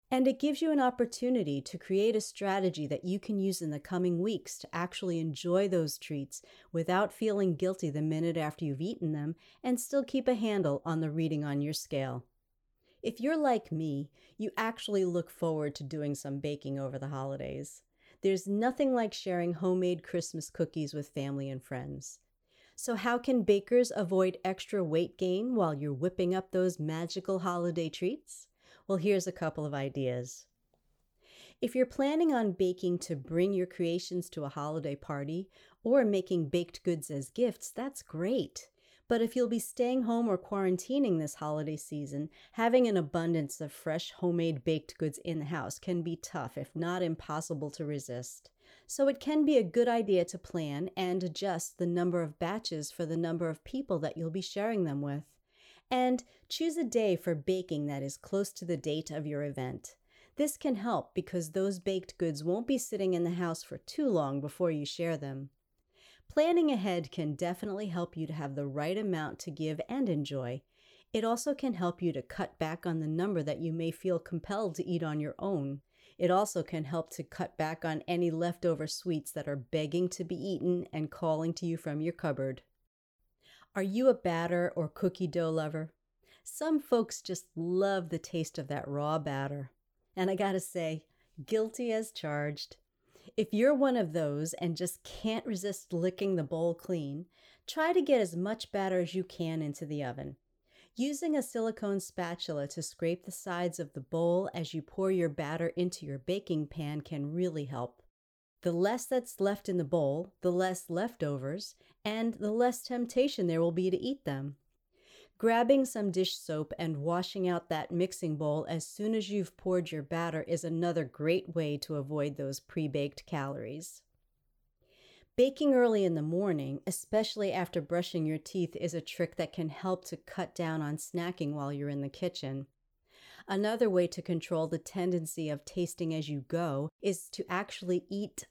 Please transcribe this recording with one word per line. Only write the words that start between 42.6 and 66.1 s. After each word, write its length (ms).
an 100
abundance 640
of 100
fresh 400
homemade 540
baked 320
goods 260
in 160
the 60
house 340
can 220
be 160
tough, 400
if 180
not 260
impossible, 720
to 140
resist. 640
So 200
it 140
can 240
be 120
a 60
good 240
idea 380
to 120
plan 600
and 260
adjust 540
the 100
number 340
of 180
batches 520
for 140
the 100
number 320
of 160
people 360
that 180
you'll 140
be 100
sharing 420
them 180
with. 220
And 300
choose 300
a 80
day 320
for 180
baking 520
that 140
is 140
close 380
to 100
the 140
date 340
of 160
your 160
event. 540
This 180
can 220
help 360
because 380
those 280
baked 380
goods 280
won't 200
be 120
sitting 360
in 120
the 60
house 300
for 160
too 300
long 320
before 320
you 140
share 320
them. 320